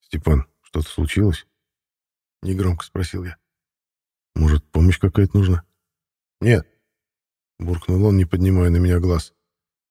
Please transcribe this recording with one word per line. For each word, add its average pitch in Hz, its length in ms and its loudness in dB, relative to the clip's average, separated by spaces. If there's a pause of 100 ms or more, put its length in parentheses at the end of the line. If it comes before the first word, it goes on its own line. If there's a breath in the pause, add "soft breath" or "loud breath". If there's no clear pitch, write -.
«Степан, 78 440 0 (140)
что-то - 280 -8
случилось?» — 90 600 -2 (920)
негромко 95 420 -4
спросил 92 400 -8
я. 87 120 -16 (1000)
«Может, 76 340 2
помощь 87 300 2
какая-то 101 360 0
нужна?» 92 280 0 (760)
«Нет», — 110 280 0 (920)
буркнул 90 460 -2
он, 104 120 4
не 95 80 4
поднимая 92 460 2
на 85 60 2
меня 90 240 2
глаз. 87 340 -4 (560)